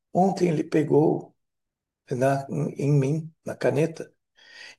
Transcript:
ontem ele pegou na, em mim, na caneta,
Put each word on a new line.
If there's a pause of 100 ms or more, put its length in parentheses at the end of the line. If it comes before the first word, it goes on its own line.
(120)
ontem
ele
pegou (760)
na, (300)
em
mim, (120)
na
caneta, (680)